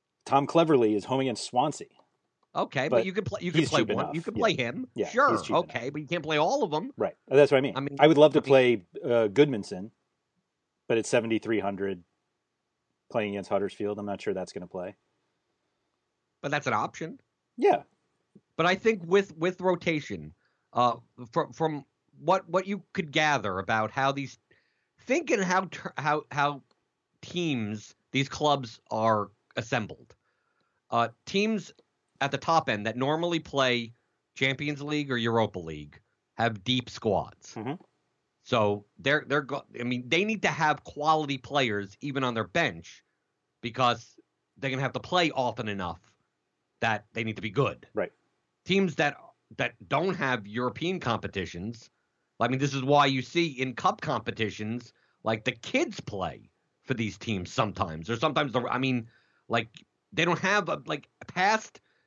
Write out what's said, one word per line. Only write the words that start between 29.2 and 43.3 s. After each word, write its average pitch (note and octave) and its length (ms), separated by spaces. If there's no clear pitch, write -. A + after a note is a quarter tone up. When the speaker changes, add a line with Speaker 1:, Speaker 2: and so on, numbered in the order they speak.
Speaker 2:
assembled. A2 600
Uh, A#2 180
teams G#3 480
at C#3 100
the C#3 60
top E3 320
end G#2 160
that A2 120
normally D#3+ 420
play B2 540
Champions C#3 460
League D3 300
or A#2+ 60
Europa A2+ 420
League D#2 400
have A2 280
deep B2+ 260
squads. - 640
Speaker 1:
Mm-hmm. A#2+ 180
Speaker 2:
So G#2 420
they're, C#3 280
they're C#3+ 140
go-, C#3 240
I A#2+ 40
mean, B2 240
they E3 160
need G#3+ 200
to F#3 60
have D3+ 340
quality D3 540
players A2 640
even C3+ 220
on B2 120
their A2 120
bench G#2 560